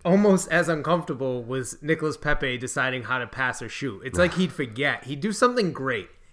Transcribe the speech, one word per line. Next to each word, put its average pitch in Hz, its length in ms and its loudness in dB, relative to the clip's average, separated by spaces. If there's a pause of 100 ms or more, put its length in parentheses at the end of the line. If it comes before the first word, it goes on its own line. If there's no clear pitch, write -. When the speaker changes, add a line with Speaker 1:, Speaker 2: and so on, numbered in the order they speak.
Speaker 1:
almost 190 480 4
as 165 160 4
uncomfortable 147 760 -2
was 123 380 -6
Nicolas 156 360 -2
Pepe 143 400 0
deciding 127 460 -2
how 127 160 -2
to 120 80 -4
pass 127 340 -4
or 113 80 -8
shoot. 104 340 -6
It's 131 160 -2
like 180 140 6
Speaker 2:
<laughs> - 20 -6
Speaker 1:
he'd 170 160 2
forget. 127 540 -2
He'd 139 160 -6
do 214 100 0
something 247 400 2
great. 123 380 -4 (240)